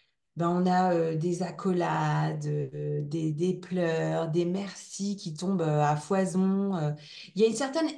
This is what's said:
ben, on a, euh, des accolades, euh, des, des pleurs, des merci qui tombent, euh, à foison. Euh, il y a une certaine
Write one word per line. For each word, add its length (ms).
ben, 140
on 160
a, 300
euh, 200
des 280
accolades, 1040
euh, 560
des, 280
des 220
pleurs, 800
des 140
merci 720
qui 200
tombent, 260
euh, 220
à 120
foison. 800
Euh, 160
il 80
y 20
a 20
une 80
certaine 420